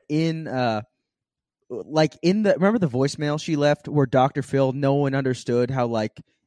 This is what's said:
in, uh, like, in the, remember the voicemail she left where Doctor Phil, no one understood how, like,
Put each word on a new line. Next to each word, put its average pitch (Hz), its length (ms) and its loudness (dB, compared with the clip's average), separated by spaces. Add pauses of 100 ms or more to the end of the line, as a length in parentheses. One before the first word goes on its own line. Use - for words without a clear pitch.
in, 160 380 -2
uh, 113 360 -2 (880)
like, 151 520 0
in 196 220 2
the, 196 80 4
remember 202 260 2
the 180 100 0
voicemail 147 540 -2
she 160 140 -2
left 147 320 0
where 143 180 2
Doctor 131 360 2
Phil, 135 300 0
no 139 220 0
one 143 220 0
understood 123 540 0
how, 131 160 -2
like, 110 340 -4 (260)